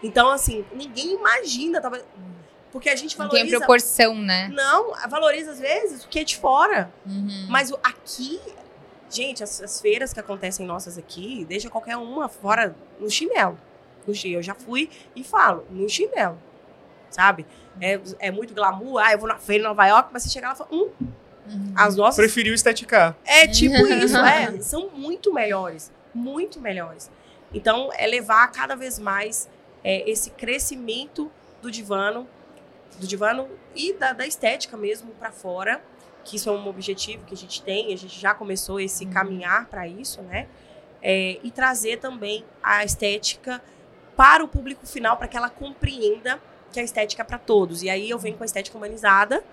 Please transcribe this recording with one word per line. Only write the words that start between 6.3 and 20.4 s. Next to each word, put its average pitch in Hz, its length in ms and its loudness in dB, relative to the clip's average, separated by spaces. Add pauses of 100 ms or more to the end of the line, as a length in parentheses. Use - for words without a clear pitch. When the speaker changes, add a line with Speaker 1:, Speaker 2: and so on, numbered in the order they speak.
Speaker 1:
fora. 277 560 2 (140)
Speaker 2:
Uhum. 196 420 -6
Speaker 1:
Mas 262 220 2
o, 277 120 -8
aqui, - 580 -8 (680)
gente, 247 320 -6
as, 208 200 -10
as 202 180 -10
feiras 240 320 2
que 220 80 -10
acontecem 190 460 -6
nossas 180 320 -8
aqui, 190 500 -12
deixa 208 220 -8
qualquer 233 260 -8
uma 247 320 -6
fora 202 460 0 (240)
no 214 120 -6
chinelo. 240 480 0 (480)
No 202 80 -4
chi-, 196 180 -6
eu 170 100 -4
já 190 120 -8
fui 247 360 -4 (260)
e 254 80 -12
falo, 320 460 4
no 190 180 -4
chinelo, 208 500 -2 (720)
sabe? 180 360 4 (340)
É, 190 180 0 (200)
é 196 120 -4
muito 220 220 -6
glamour, 208 500 0
ah, 220 100 8
eu 208 60 4
vou 220 100 -6
na 226 100 -2
feira 214 260 0
em - 20 0
Nova 208 200 6
York, 226 260 8
mas 247 120 -8
você - 40 -6
chega 247 200 -6